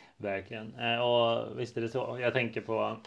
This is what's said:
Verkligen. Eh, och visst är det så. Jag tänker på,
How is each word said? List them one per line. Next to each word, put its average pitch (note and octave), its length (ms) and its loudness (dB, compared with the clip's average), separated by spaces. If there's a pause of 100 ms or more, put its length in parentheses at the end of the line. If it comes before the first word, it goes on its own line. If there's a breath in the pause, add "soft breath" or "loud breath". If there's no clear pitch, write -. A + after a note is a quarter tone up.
(180 loud breath)
Verkligen. G#2+ 640 -6
Eh, A#2 200 2
och A#2 600 4
visst A#2 180 -6
är A#2 40 0
det A#2 80 0
så. A#2+ 320 -4
Jag A#2+ 120 2
tänker A#2 280 0
på, A2 460 -2